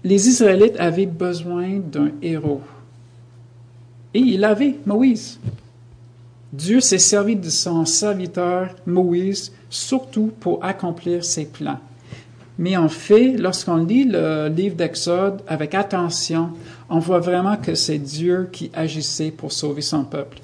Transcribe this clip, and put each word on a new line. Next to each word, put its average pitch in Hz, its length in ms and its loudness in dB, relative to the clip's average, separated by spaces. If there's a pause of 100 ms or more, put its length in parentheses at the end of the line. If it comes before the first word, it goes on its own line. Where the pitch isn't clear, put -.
Les 196 260 4
Israélites 214 500 6
avaient 175 260 2
besoin 175 720 -4
d'un 147 320 -2 (100)
héros. 156 400 -2 (1500)
Et 208 60 2
il 208 260 4
avait 247 400 2
Moïse. 220 540 2 (1120)
Dieu 170 260 2
s'est 196 180 4
servi 202 380 2
de 180 140 -6
son 165 360 0
serviteur 185 880 -2 (120)
Moïse, 180 680 0 (180)
surtout 220 720 -2
pour - 240 -2
accomplir 175 600 -4
ses 151 200 -4
plans. 147 340 -8 (800)
Mais 180 200 0
en 160 120 4
fait, 233 440 4
lorsqu'on 180 500 0
lit 233 220 4
le 160 420 0
livre 175 280 0
d'Exode 175 680 -2
avec 151 300 -6
attention, 170 760 -2 (380)
on 160 100 2
voit 175 200 2
vraiment 180 380 0
que 170 180 -4
c'est 151 240 -2
Dieu 170 520 -2
qui - 220 -12
agissait 156 560 -4
pour 156 220 -10
sauver 147 300 -4
son 147 240 -2
peuple. 139 380 -10